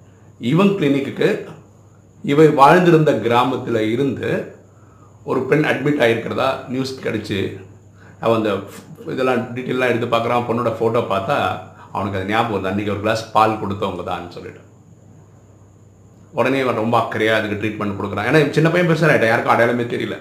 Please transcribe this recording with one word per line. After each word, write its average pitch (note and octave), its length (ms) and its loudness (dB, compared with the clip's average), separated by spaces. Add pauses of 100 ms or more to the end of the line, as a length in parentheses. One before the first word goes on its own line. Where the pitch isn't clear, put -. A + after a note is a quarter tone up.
(380)
இவன் D#3+ 300 2
கிளினிக்குக்கு, C#3 800 0 (720)
இவன் D3 320 6
வாழ்ந்திருந்த D#3 580 6
கிராமத்துல A#2 640 0
இருந்து A#2 800 -2 (680)
ஒரு C3 180 -2
பெண் D3+ 220 2
அட்மிட் C3 380 -2
ஆயிருக்கிறதா A#2 680 0
நியூஸ் C3 340 -6
கிடைச்சு, G2+ 600 -6 (560)
அவன் A2+ 160 2
அந்த G#2+ 200 0 (560)
இதெல்லாம் B2 440 -2
டீட்டெயிலாம் B2+ 320 -2
எடுத்து A#2 280 0
பார்க்குறான். A2+ 40 0
பொண்ணோட A#2 600 0
ஃபோட்டோ A2+ 200 2
பார்த்தா G2 580 -2 (340)
அவனுக்கு G2 260 -4
அது F#2+ 100 -6
ஞாபகம் G#2+ 360 -2
வருது, - 20 -4
"அன்னைக்கு G2+ 260 -2
ஒரு G2 80 -6
கிளாஸ் A2 320 -4
பால் G#2+ 280 2
கொடுத்தவங்க G2 460 -4
தான்னு" F2 220 -8
சொல்லிட்டு. F2+ 320 -18 (1700)
உடனே C3 280 0
இவன் B2 140 0
ரொம்ப A2+ 240 0
அக்கறையா A2 340 0
அதுக்கு G#2 340 -2
ட்ரீட்மெண்ட் G#2 340 -6
கொடுக்குறான். G2+ 260 -6
ஏன்னா C#3+ 240 4
சின்ன D#3 200 2
பையன் E3+ 220 2
பெருசா D#3 80 0
ஆயிட்டான், C3 260 4
யாருக்கும் A#2+ 280 2
அடையாளமே A#2+ 280 2
தெரியல. A#2 380 -6